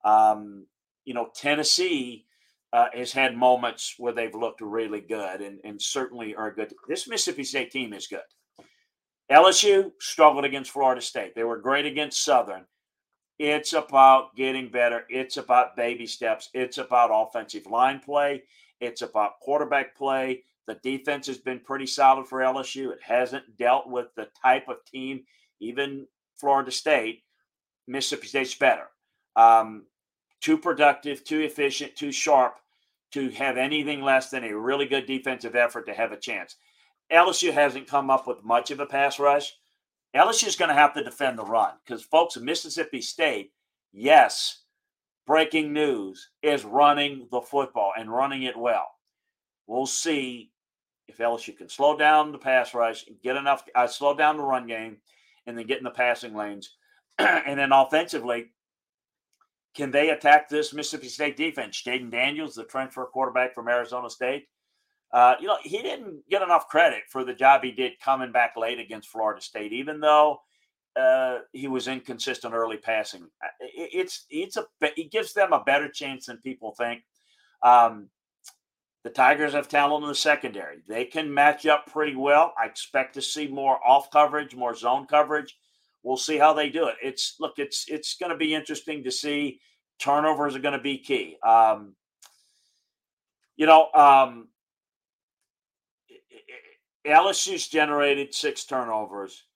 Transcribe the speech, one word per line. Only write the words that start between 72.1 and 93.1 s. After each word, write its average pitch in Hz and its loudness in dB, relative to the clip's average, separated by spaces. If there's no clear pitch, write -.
early 113 -4
passing. 104 -6
Uh, 90 -10
it, - -14
it's, 180 -6
it's 175 -10
a, - -8
it 151 -6
gives - -6
them 190 2
a 147 2
better 143 0
chance 139 -12
than 120 -16
people 117 -12
think. 117 -6
Um, 117 6
the 117 -12
Tigers 143 2
have 143 -2
talent 147 0
in 147 -6
the 139 -6
secondary. 113 -4
They 113 -6
can 156 -8
match 147 2
up 151 2
pretty 151 -4
well. 143 4
I 117 -2
expect - -6
to 139 -8
see 151 -8
more 135 -2
off 139 6
coverage, 147 2
more 123 -4
zone 123 -2
coverage. 151 0
We'll 123 -4
see 156 -4
how 151 6
they 147 -2
do 156 -2
it. 113 -6
It's, - -8
look, 151 -8
it's, - -8
it's 151 -10
gonna 175 -8
be 156 -4
interesting 151 -10
to 127 -6
see 147 -6
turnovers 147 0
are 131 -8
gonna 139 -4
be 139 -6
key. 92 -4
Um, 110 4